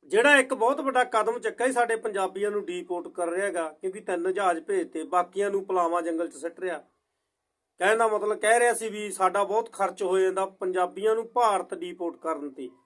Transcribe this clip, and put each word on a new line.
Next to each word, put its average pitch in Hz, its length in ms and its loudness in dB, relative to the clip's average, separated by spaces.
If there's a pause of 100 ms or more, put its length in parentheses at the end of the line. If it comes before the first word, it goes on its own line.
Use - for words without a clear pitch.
(100)
ਜਿਹੜਾ 262 280 6
ਇੱਕ 262 160 2
ਬਹੁਤ 247 260 0
ਵੱਡਾ 262 260 2
ਕਦਮ 226 320 0
ਚੱਕਿਆ 220 280 -4
ਸੀ, 262 60 2
ਸਾਡੇ 233 260 2
ਪੰਜਾਬੀਆਂ 196 520 -2
ਨੂੰ 208 140 -4
ਡੀਪੋਰਟ 175 440 -8
ਕਰ 170 200 -4
ਰਿਹਾ 185 180 -2
ਹੈਗਾ, 170 240 -4
ਕਿਉਂਕਿ 190 300 -8
ਤਿੰਨ 185 320 -2
ਜਹਾਜ਼ 185 280 0
ਭੇਜਤੇ, 165 440 -4
ਬਾਕੀਆਂ 180 460 0
ਨੂੰ 196 160 -2
ਪਲਾਵਾਂ 175 360 0
ਜੰਗਲ 165 260 -4
'ਚ - 80 -16
ਸਿੱਟ 165 240 -10
ਰਿਹਾ। 175 180 -6 (1000)
ਕਹਿਣ 208 180 4
ਦਾ 226 100 4
ਮਤਲਬ, 214 300 0
ਕਹਿ 220 220 4
ਰਿਹਾ 240 140 6
ਸੀ 226 140 -6
ਵੀ 208 240 -6
ਸਾਡਾ 185 320 2
ਬਹੁਤ 214 280 -2
ਖਰਚ 185 300 -2
ਹੋ 190 160 0
ਜਾਂਦਾ 190 280 2
ਪੰਜਾਬੀਆਂ 190 680 -2
ਨੂੰ 226 140 -4
ਭਾਰਤ 220 460 0
ਡੀਪੋਰਟ 175 440 -8
ਕਰਨ 147 320 -6
ਤੇ 131 180 -12 (180)